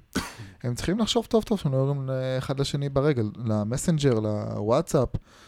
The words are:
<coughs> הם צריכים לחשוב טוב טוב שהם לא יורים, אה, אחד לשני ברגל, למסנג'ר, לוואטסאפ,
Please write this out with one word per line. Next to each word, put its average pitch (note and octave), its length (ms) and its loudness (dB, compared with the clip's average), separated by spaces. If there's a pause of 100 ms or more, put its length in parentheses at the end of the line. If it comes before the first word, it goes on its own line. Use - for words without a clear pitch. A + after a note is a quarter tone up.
(300)
<coughs> G2 320 -16
הם B2 120 -4
צריכים E3+ 240 -2
לחשוב A3+ 280 0
טוב A3 160 2
טוב G3+ 160 -2
שהם C#3 140 -2
לא C3 40 0
יורים, C3+ 340 0
אה, C3 280 -2
אחד C3+ 220 -2
לשני C#3+ 280 -2
ברגל, C3+ 420 2 (140)
למסנג'ר, A#2+ 760 2
לוואטסאפ, A2 880 0 (400)